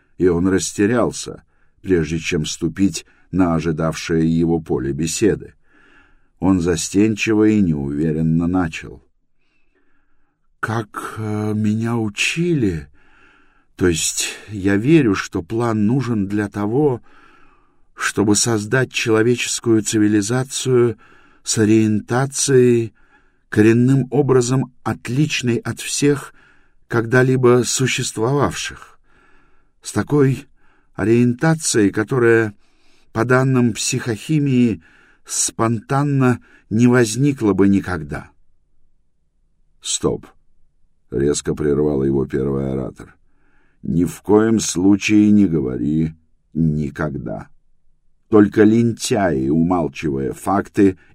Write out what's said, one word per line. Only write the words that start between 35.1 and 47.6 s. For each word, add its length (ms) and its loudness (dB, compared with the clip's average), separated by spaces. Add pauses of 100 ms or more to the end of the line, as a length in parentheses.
спонтанно 1120 -2 (300)
не 180 4
возникла 640 2
бы 140 4
никогда". 640 -2 (1500)
"Стоп!" — 460 -4 (840)
резко 420 -2
прервал 500 0
его 220 0
первый 460 -4
оратор. 440 -10 (680)
"Ни 220 0
в 160 -10
коем 380 4
случае 720 2
не 140 6
говори 680 -2 (400)
"никогда". 960 -4 (840)